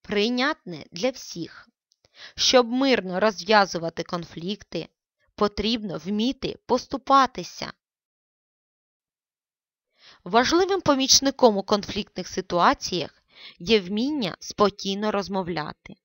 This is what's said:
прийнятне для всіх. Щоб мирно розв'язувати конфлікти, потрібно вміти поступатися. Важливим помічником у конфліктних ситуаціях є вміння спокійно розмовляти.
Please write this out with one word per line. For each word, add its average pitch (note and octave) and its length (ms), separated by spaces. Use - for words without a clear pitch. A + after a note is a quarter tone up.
прийнятне A3+ 880
для F#3 180
всіх. - 600
Щоб B3 320
мирно A3+ 520
розв'язувати F#3+ 840
конфлікти, F3 840
потрібно G#3 640
вміти G#3 680
поступатися. - 1080
Важливим D#4+ 580
помічником C4+ 760
у F#3+ 60
конфліктних - 640
ситуаціях F#3 960
є G3+ 200
вміння G#3+ 600
спокійно G3+ 720
розмовляти. F3+ 920